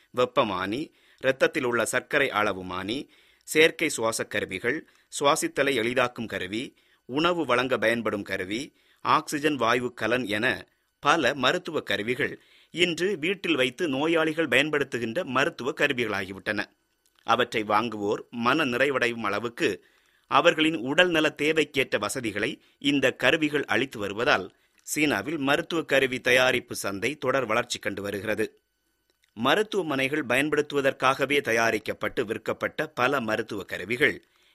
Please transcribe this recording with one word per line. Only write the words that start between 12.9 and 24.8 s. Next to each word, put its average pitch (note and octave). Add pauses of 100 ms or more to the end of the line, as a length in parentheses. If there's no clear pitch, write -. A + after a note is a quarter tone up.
வீட்டில் E3+
வைத்து B2+
நோயாளிகள் D#3+
பயன்படுத்துகின்ற C3
மருத்துவ C3+
கருவிகளாகிவிட்டன. G#2 (680)
அவற்றை A#2
வாங்குவோர் G#2+ (160)
மன C3
நிறைவடையும் B2
அளவுக்கு A2+ (640)
அவர்களின் D#3+
உடல்நல D#3 (100)
தேவைக்கேற்ற D3
வசதிகளை G#2 (280)
இந்த C#3 (100)
கருவிகள் D3
அளித்து B2
வருவதால் G2+ (400)